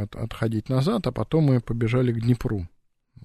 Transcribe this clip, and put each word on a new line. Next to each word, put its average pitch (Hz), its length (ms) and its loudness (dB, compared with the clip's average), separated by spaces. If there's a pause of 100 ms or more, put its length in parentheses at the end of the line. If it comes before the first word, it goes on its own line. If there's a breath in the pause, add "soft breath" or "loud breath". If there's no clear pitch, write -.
от-, 104 140 -10
отходить 113 520 -4
назад, 147 380 0
а 120 60 -2
потом 151 320 0
мы 131 160 4
побежали 117 520 0
к 117 80 -2
Днепру 113 460 0 (580)